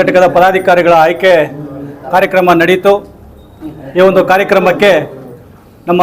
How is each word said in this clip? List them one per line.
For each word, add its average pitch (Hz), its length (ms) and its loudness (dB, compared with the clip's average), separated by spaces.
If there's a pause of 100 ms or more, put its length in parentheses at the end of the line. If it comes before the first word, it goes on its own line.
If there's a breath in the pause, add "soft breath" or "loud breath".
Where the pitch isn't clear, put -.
ಘಟಕದ 180 260 2 (100)
ಪದಾಧಿಕಾರಿಗಳ 180 580 2 (100)
ಆಯ್ಕೆ 175 280 0 (800)
ಕಾರ್ಯಕ್ರಮ 185 400 0 (100)
ನಡೆಯಿತು. 185 300 0 (1040)
ಈ 180 120 2
ಒಂದು 185 120 2 (100)
ಕಾರ್ಯಕ್ರಮಕ್ಕೆ 190 600 0 (960)
ನಮ್ಮ 175 140 0